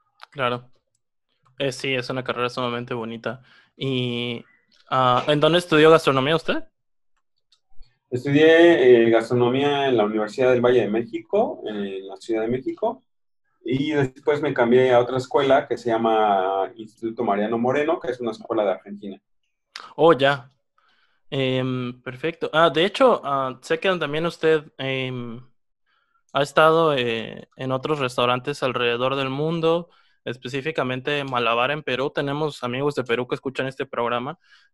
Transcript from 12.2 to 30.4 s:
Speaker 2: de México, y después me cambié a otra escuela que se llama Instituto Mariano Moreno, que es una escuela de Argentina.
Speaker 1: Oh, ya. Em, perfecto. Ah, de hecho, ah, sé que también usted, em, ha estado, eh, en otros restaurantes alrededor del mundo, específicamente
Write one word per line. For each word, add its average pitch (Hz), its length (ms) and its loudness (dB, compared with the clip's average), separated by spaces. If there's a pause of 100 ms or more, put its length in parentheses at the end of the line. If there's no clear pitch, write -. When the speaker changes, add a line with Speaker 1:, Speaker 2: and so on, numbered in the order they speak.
Speaker 2:
de 113 80 -4
México, 170 560 -6 (580)
y 139 280 -2
después 147 500 -2
me 143 120 -2
cambié 127 380 4
a 120 80 6
otra 123 160 0
escuela 131 500 0
que 113 120 -6
se 120 140 -4
llama 101 840 0
Instituto 113 480 -10
Mariano 104 340 -2
Moreno, 147 440 0
que 143 100 -6
es - 80 -8
una 117 120 -4
escuela 110 340 -4
de 95 60 0
Argentina. 101 500 -10 (760)
Speaker 1:
Oh, 160 160 6
ya. 139 400 2 (800)
Em, 127 720 -4
perfecto. 147 500 -8
Ah, 165 180 4
de 151 140 0
hecho, 220 400 2
ah, 135 380 -4
sé 165 180 -4
que - 160 -2
también 156 300 -4
usted, 160 520 0
em, 127 640 -6 (920)
ha 135 80 0
estado, 160 520 4
eh, 117 600 -4
en 131 160 -6
otros 143 280 -4
restaurantes 127 600 -2
alrededor 123 540 -2
del 135 140 -4
mundo, 165 600 -2 (340)
específicamente 131 1000 -6